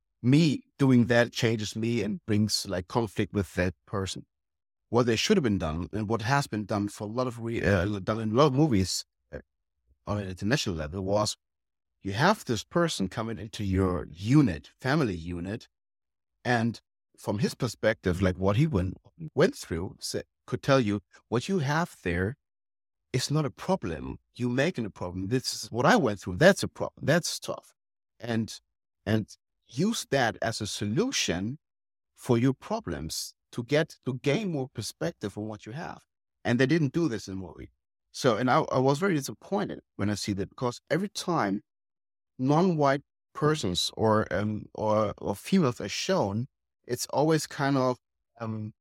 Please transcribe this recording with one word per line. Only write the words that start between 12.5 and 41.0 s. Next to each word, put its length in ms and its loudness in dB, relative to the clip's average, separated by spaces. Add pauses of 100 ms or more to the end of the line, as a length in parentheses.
person 440 -2
coming 300 -6
into 260 -10
your 460 0
unit, 600 0 (100)
family 340 0
unit, 540 -8 (760)
and 360 0 (380)
from 220 -4
his 140 0
perspective, 680 0
like, 160 2
what 180 2
he 100 4
went, 300 0 (380)
went 200 4
through, 460 -6
sa-, 220 -6 (240)
could 160 -6
tell 180 4
you, 200 0 (280)
"What 200 0
you 100 0
have 440 -2
there 340 -2 (760)
is 180 -2
not 140 0
a 60 -2
problem. 680 -4 (160)
You 140 -2
making 380 0
a 40 -8
problem. 380 -8
This 240 -2
is 180 -12
what 140 -2
I 120 6
went 240 0
through. 180 -6
That's 240 6
a 60 -4
problem. 360 -8
That's 340 0
tough." 360 -10 (440)
And, 400 -4 (460)
and 240 0 (400)
use 420 -2
that 300 2
as 200 -2
a 60 -4
solution 920 -2 (580)
for 220 2
your 160 4
problems 800 -8 (180)
to 100 -8
get, 340 0 (100)
to 80 -4
gain 380 -2
more 200 -4
perspective 640 -8
on 100 -6
what 200 -12
you 60 -14
have. 280 -12 (440)
And 140 2
they 80 6
didn't 280 2
do 140 2
this 200 -6
in 60 -8
the 120 -8
movie. 240 -16 (420)
So, 240 2
and 140 0
I, 100 4 (120)
I 60 2
was 200 2
very 160 0
disappointed 680 -6 (160)
when 120 -2
I 60 0
see 180 -4
that, 160 -4
because 320 -6 (100)
every 200 -2